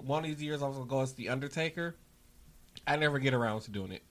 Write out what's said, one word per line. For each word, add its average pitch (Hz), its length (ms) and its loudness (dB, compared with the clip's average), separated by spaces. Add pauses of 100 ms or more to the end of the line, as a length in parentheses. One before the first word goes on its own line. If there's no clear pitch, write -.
one 151 200 2
of 156 40 -2
these 151 140 -6
years 147 180 -2
I 139 60 0
was 135 100 -4
gonna 127 120 -8
go 135 120 2
as 131 120 0
the 110 160 -4
Undertaker. 160 680 -2 (880)
I 147 120 4
never 147 220 4
get 131 140 4
around 110 280 2
to 113 100 -12
doing 95 220 -4
it. 90 180 -10